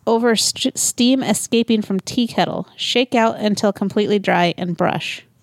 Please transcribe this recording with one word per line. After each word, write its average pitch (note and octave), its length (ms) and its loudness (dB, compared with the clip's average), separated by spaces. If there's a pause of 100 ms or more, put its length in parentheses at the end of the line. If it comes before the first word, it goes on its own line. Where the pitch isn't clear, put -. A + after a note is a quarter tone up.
over A3+ 280 2
st-, - 440 -2
steam B3+ 440 2
escaping A3 600 0
from G3 180 -2
tea - 260 -2
kettle. - 500 -2
Shake - 380 -2
out A3+ 240 2
until G#3 340 0
completely G#3 460 0
dry F3 380 2
and F3 200 -4
brush. - 480 -4 (180)